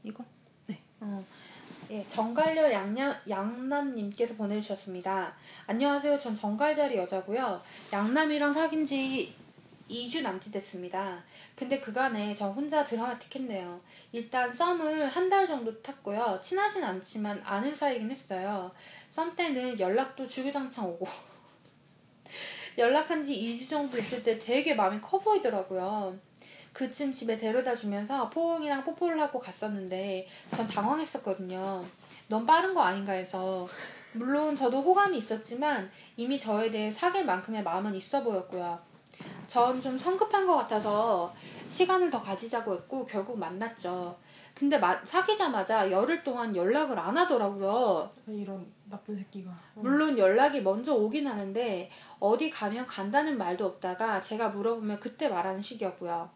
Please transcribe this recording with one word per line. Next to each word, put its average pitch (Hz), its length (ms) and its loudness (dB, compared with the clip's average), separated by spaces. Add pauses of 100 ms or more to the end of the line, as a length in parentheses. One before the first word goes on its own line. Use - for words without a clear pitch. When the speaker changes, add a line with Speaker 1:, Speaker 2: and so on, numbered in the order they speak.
Speaker 1:
이거? 214 200 -12 (440)
Speaker 2:
네. - 120 -10 (200)
Speaker 1:
어. 202 240 -8 (640)
예, 208 200 -8
정갈려 302 640 4
양념, 214 420 0 (140)
양남님께서 233 1080 -2
보내주셨습니다. 196 1000 -4 (320)
안녕하세요. 285 520 2
전 247 160 -4
정갈자리 277 640 2
여자고요. 190 640 -2 (300)
양남이랑 285 640 4
사귄 311 320 2
지 269 480 -2 (560)
이 240 180 -6
주 240 140 -2
남짓 208 320 -6
됐습니다. 185 680 -6 (320)
근데 269 280 -4
그간에 220 520 -2
저 202 160 -4
혼자 285 360 0
드라마틱했네요. 214 960 -6 (320)
일단 240 420 -2
썸을 311 540 0
한 359 200 2
달 392 160 6
정도 240 360 -4
탔고요. 208 600 -2
친하진 403 440 0
않지만 208 580 -4
아는 226 320 -2
사이긴 240 340 0
했어요. 190 600 -6 (380)
썸 330 260 -4
때는 254 420 0
연락도 240 520 0
주구장창 262 580 -4
오고 175 180 -6
<laughs> - 1700 -16
연락한 302 480 4
지 285 100 -2
이 233 220 -2
주 254 100 -8
정도 285 300 -2
있을 233 260 -4
때 220 160 2
되게 285 360 2
마음이 208 260 2
커 - 180 0
보이더라고요. 202 1000 0 (540)
그쯤 269 400 -4
집에 226 260 -2
데려다 240 380 0
주면서 214 540 -2
포옹이랑 311 560 0
뽀뽀를 330 340 0
하고 285 200 0
갔었는데 190 880 -4 (300)
전 226 140 -2
당황했었거든요. 196 1120 -2 (460)
'넌 220 160 0
빠른 370 280 6
거 339 80 4
아닌가?' 196 300 2
해서. 185 560 -2 (460)
물론 285 420 2
저도 269 280 2
호감이 370 340 6
있었지만 226 760 -2 (240)
이미 254 240 -2
저에 220 320 0
대해 214 220 -2
사귈 359 320 2
만큼의 220 380 -2
마음은 190 320 -2
있어 233 280 -2
보였고요. 180 560 -2 (680)
전 254 340 4
좀 262 180 -4
성급한 381 480 2
것 349 80 6
같아서 214 800 2 (360)
시간을 359 400 4
더 240 120 -2
가지자고 220 520 -4
했고 254 320 -6
결국 214 320 -4
만났죠. 180 800 -6 (380)
근데 285 240 4
마-, 185 260 4
사귀자마자 262 840 4
열흘 254 320 4
동안 240 320 -2
연락을 240 420 4
안 180 200 2
하더라고요. 202 920 4 (180)
Speaker 2:
이런 196 380 -8 (240)
나쁜 202 280 -10
새끼가. 190 340 -10
어. 175 300 -16
Speaker 1:
물론 285 360 4
연락이 240 440 6
먼저 214 340 2
오긴 240 320 2
하는데 202 640 -4 (280)
어디 226 300 4
가면 233 380 -4
간다는 269 500 0
말도 185 280 -2
없다가 190 560 -2
제가 220 280 -2
물어보면 208 520 -2
그때 - 280 -4
말하는 190 320 -2
식이었고요. 180 760 -6